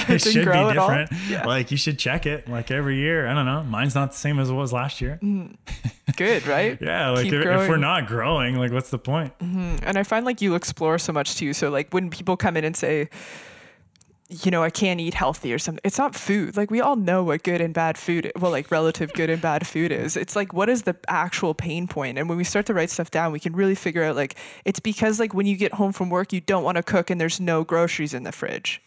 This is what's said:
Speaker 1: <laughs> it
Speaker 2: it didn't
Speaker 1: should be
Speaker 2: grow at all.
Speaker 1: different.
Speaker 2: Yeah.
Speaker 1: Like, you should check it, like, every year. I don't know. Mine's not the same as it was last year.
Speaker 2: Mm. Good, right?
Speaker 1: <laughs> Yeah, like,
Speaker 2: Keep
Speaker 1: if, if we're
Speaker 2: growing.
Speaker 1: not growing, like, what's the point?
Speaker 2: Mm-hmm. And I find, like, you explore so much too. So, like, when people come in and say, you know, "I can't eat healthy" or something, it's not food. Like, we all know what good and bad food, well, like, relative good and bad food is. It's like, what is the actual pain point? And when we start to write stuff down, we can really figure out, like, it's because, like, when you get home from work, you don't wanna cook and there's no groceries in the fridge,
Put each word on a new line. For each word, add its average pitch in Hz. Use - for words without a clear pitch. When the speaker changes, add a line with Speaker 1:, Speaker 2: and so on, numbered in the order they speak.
Speaker 1:
<laughs> -
it -
Speaker 2:
it -
didn't 175
Speaker 1:
should 156
be 175
Speaker 2:
grow 185
at 214
all. 190
Speaker 1:
different. 147
Speaker 2:
Yeah. 190
Speaker 1:
Like, 123
you 139
should 143
check 139
it, 147
like, 117
every 139
year. 147
I 131
don't 143
know. 147
Mine's 123
not 139
the -
same 147
as 131
it -
was 135
last 127
year. 139
Speaker 2:
Mm. 202
Good, 185
right? 175
Speaker 1:
<laughs> -
Yeah, 139
like, 123
Speaker 2:
Keep 170
Speaker 1:
if, 143
if 160
we're 190
Speaker 2:
growing. 160
Speaker 1:
not 147
growing, 123
like, 123
what's 131
the 131
point? 139
Speaker 2:
Mm-hmm. 175
And 196
I 196
find, 226
like, 240
you 180
explore 165
so 165
much 143
too. 143
So, 147
like, 143
when 185
people 180
come 180
in 156
and 160
say, 151
you 185
know, 170
"I 165
can't 180
eat 165
healthy" 139
or 143
something, 160
it's 196
not 277
food. 202
Like, 208
we 233
all 277
know 185
what 165
good 175
and 165
bad 160
food, 170
well, 175
like, 147
relative 160
good 165
and 165
bad 160
food 160
is. 127
It's -
like, 196
what 196
is 240
the 180
actual 175
pain 165
point? 135
And 151
when 170
we 175
start 208
to 214
write 170
stuff -
down, 165
we 147
can 165
really 190
figure 170
out, 151
like, 139
it's 196
because, 220
like, 208
when 196
you 202
get 196
home 196
from 180
work, 180
you 185
don't 185
wanna 175
cook 185
and 175
there's 165
no 165
groceries 165
in 127
the -
fridge, -